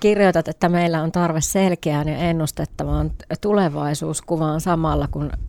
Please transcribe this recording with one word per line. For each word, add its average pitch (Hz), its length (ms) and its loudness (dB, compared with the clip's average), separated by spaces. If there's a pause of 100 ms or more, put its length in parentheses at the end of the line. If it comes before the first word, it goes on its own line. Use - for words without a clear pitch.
Kirjoitat, 202 480 4
että 196 200 0
meillä 170 340 2
on 160 100 -2
tarve 165 280 0
selkeään 165 680 0
ja 151 80 -2
ennustettavaan 151 920 -2 (300)
tulevaisuuskuvaan 156 1200 0
samalla, 156 480 0
kun 147 220 -4 (180)